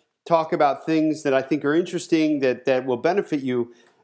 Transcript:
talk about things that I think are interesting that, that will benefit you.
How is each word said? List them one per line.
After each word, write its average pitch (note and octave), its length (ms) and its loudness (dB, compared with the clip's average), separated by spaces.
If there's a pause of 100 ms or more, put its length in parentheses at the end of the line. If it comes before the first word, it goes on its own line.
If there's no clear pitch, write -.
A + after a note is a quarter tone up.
(280)
talk D#3+ 240 2
about D3 340 0
things D#3 380 0
that C3+ 100 2
I C3 80 2
think C#3+ 220 -2
are D3 100 2
interesting D#3+ 640 0
that, B2 260 0
that C3 200 2
will B2 120 -2
benefit C#3+ 420 -2
you. B2 320 -2 (320)